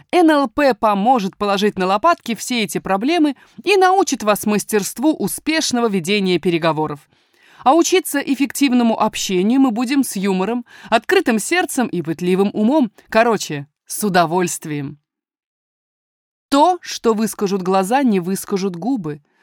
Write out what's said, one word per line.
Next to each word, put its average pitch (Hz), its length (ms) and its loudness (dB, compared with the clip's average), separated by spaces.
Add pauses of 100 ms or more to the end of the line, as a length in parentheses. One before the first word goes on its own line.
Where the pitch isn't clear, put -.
(120)
Н 330 180 6
Л 285 180 2
П 277 260 2
поможет 208 640 0
положить 202 420 -2
на 185 80 -2
лопатки 226 480 0
все 233 300 -4
эти 180 140 -6
проблемы 262 580 0 (260)
и 392 140 2
научит 370 480 2
вас 208 200 0
мастерству 214 680 -2
успешного 240 760 -2
ведения 190 520 0
переговоров. 156 680 -2 (540)
А 262 120 4
учиться 339 440 2
эффективному 247 800 0
общению 214 640 0
мы 262 100 4
будем 247 320 -2
с - 140 -4
юмором, 196 480 -2 (240)
открытым 233 500 0
сердцем 339 480 -2
и 175 160 -4
пытливым 180 520 0
умом. 240 360 2 (180)
Короче, 196 600 0 (180)
с - 160 -8
удовольствием. 165 960 -2 (1500)
То, 320 320 4
что - 340 -2
выскажут 202 480 -2
глаза, 190 400 0
не 214 160 2
выскажут 185 560 -4
губы. 170 480 -6 (200)